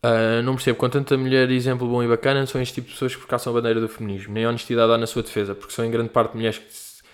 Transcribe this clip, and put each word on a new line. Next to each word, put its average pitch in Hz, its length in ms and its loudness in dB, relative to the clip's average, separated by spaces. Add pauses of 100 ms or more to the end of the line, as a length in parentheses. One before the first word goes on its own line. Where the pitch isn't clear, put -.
ah, 113 360 2
não 131 120 0
percebo, 127 220 0
com 131 100 0
tanta 135 300 0
mulher 131 340 2
exemplo 127 380 0
bom 120 140 0
e 120 40 2
bacana, 135 400 2
são 131 140 -4
este 123 140 -4
tipo 123 140 -8
de - 40 -20
pessoas 127 240 -4
que - 100 -18
caçam 123 240 -2
a 117 40 -2
bandeira 117 260 2
do 113 80 -2
feminismo. 104 460 -8
Nem 113 120 0
honestidade 117 460 2
há 117 60 4
na 117 80 0
sua 117 160 -4
defesa, 101 320 -4
porque - 180 -14
são 117 100 -4
em 117 80 -2
grande 117 200 -2
parte 117 260 0
mulheres 113 220 -2
que, - 120 -20
se, - 320 -20 (120)